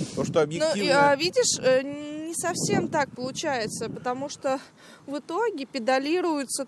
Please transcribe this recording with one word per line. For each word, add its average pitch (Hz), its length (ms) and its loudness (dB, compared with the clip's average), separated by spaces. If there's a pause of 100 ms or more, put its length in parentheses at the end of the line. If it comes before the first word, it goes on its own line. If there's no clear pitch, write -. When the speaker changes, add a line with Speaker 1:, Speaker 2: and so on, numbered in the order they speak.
(160)
Speaker 1:
То, 135 80 0
что - 120 -4
Speaker 2:
Ну, 170 60 6
и, - 20 6
Speaker 1:
объективное 285 680 4
Speaker 2:
а, 285 40 6
видишь, 359 460 2
э, 262 200 4 (460)
не 339 80 -8
совсем 349 520 0
так 285 220 0
получается, 254 800 -4
потому 262 400 -6
что 269 300 -2 (460)
в 285 140 -6
итоге 349 460 -2
педалируется 277 1040 0